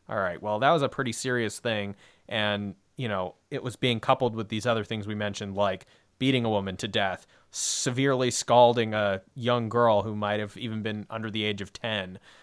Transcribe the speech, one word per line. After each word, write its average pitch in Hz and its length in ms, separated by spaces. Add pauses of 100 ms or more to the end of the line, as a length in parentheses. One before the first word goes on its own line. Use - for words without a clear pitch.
all 113 80
right, 92 260
well, 107 180
that 139 100
was 165 120
a 131 60
pretty 127 240
serious 120 460
thing, 101 360 (320)
and, 104 480 (220)
you 127 120
know, 92 260 (160)
it 135 120
was 120 140
being 120 240
coupled 131 340
with 113 140
these 107 180
other 113 180
things 107 220
we 107 80
mentioned, 104 420
like 98 280 (340)
beating 131 280
a 110 40
woman 98 280
to 113 100
death, 98 380 (240)
severely 131 800
scalding 120 640
a 101 260 (140)
young 120 340
girl 113 340
who 107 140
might 104 240
have 104 160
even 110 260
been 107 280
under 110 200
the 107 140
age 104 160
of 98 120
ten. 98 460 (240)